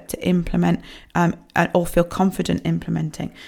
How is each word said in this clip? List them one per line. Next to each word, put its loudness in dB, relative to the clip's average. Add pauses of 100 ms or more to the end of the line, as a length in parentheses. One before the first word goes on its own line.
to -8
implement 2 (340)
um, 2 (200)
and, 2
or 2
feel 2
confident 0
implementing. -4 (140)